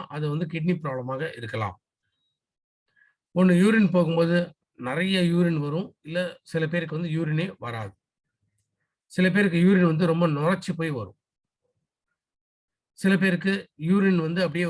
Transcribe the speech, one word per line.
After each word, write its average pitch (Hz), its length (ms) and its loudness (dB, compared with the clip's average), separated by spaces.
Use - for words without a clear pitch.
அது 151 180 -6
வந்து 165 200 -4
கிட்னி 165 300 -2
ப்ராப்ளமாக 131 400 -6
இருக்கலாம். 107 380 -6
ஒண்ணு 185 140 6
யூரின் 208 320 4
போகும்போது 170 440 2
நிறைய 185 300 -2
யூரின் 170 320 2
வரும், 160 240 -4
இல்ல 165 100 -6
சில 160 100 -2
பேருக்கு 160 260 -4
வந்து 165 180 -4
யூரினே 160 300 -2
வராது. 113 280 -10
சில 180 180 4
பேருக்கு 190 320 2
யூரின் 185 260 4
வந்து 165 200 0
ரொம்ப 170 120 0
நுரைச்சு 165 440 -2
போய் 160 180 -4
வரும். 98 200 -12
சில 190 100 4
பேருக்கு 190 320 0
யூரின் 190 380 2
வந்து 170 200 -4
அப்படியே 170 240 -4